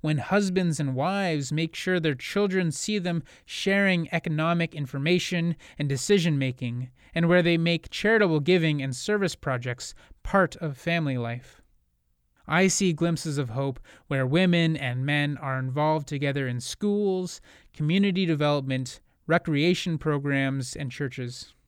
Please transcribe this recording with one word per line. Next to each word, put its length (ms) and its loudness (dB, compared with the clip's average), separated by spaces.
when 180 0
husbands 600 0
and 140 -2
wives 580 -2
make 240 -2
sure 240 0
their 160 0
children 560 0
see 280 -2
them 240 -2
sharing 680 0
economic 640 0
information 800 0
and 100 -2
decision-making, 1000 0
and 120 2
where 140 6
they 160 2
make 320 0
charitable 500 4
giving 440 2
and 120 -6
service 400 -2
projects 600 -6
part 360 2
of 200 -6
family 400 -2
life. 420 -8
I 200 4
see 260 2
glimpses 440 -2
of 140 -4
hope 280 -4
where 180 0
women 500 4
and 300 -4
men 320 0
are 220 -4
involved 480 0
together 400 -2
in 120 -4
schools, 800 -2
community 520 2
development, 760 0
recreation 720 2
programs, 760 -2
and 160 -6
churches. 640 -8